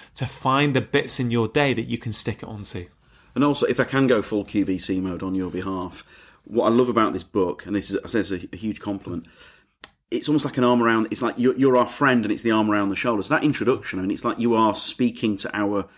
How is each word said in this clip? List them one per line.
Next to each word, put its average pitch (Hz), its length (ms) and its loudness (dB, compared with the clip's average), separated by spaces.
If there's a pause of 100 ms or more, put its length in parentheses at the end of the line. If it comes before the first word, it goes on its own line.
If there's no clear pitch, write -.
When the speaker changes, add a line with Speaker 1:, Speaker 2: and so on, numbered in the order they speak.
(160)
Speaker 1:
to - 120 -4
find 135 480 2
the 131 60 2
bits - 380 0
in 120 120 -2
your 117 160 2
day 139 260 2
that 113 140 -4
you 117 100 -4
can 110 160 -8
stick - 300 -6
it - 60 -12
onto. 101 360 -8 (480)
Speaker 2:
And 123 100 2
also, 143 220 2
if 117 140 2
I 127 60 2
can 135 220 2
go 117 140 4
full 101 220 -2
Q 101 220 0
V 92 120 0
C 92 220 -2
mode 92 240 -4
on 95 120 -4
your 92 140 -2
behalf, 92 560 -6 (380)
what 113 220 0
I - 40 4
love 123 200 4
about 110 240 2
this 92 100 -6
book, - 420 -2
and 95 100 -2
this 95 140 -2
is, 98 140 0
I - 40 -14
say 117 120 0
it's 98 120 -2
a, 90 80 -4 (140)
a - 40 -10
huge 104 240 -6
compliment, 90 460 -6 (840)
it's 113 160 -4
almost 147 180 2
like 139 120 -8
an 127 60 2
arm 123 180 4
around, 113 300 4
it's - 100 -6
like 117 160 -2
you're, 123 180 2
you're 131 220 4
our 120 100 4
friend 127 380 2
and 104 60 0
it's - 100 -4
the 117 80 0
arm 110 220 4
around 101 180 0
the 98 60 -2
shoulder. 113 260 -2
So 143 140 0
that - 80 0
introduction, 123 560 0
I - 20 -4
mean, 95 80 -2
it's - 160 -4
like 117 140 -4
you 117 160 2
are 110 180 4
speaking 113 640 -2
to - 180 -8
our 101 320 -2 (100)